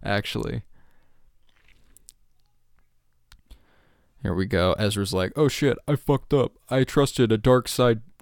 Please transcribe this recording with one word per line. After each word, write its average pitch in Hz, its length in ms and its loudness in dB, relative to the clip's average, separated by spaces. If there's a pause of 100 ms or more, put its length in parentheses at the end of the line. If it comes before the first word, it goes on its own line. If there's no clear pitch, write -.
actually. 107 600 -4 (3500)
Here 95 120 -2
we 92 120 -2
go. 90 280 0
Ezra's 101 400 -2
like, 92 220 -2
"Oh 147 120 2
shit, 127 300 0 (100)
I 147 80 0
fucked - 380 -2
up. 131 200 0 (160)
I 131 140 2
trusted 131 480 2
a 110 60 2
dark 127 300 4
side 117 340 0 (200)